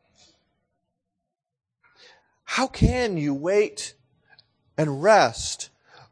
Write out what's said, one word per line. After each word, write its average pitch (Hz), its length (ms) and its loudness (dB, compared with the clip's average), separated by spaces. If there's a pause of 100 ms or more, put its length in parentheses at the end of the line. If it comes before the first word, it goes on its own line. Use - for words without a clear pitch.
(2500)
How 254 220 -4
can 240 500 0
you 147 160 -2
wait 180 600 -2 (840)
and 147 260 -4
rest 180 680 2 (420)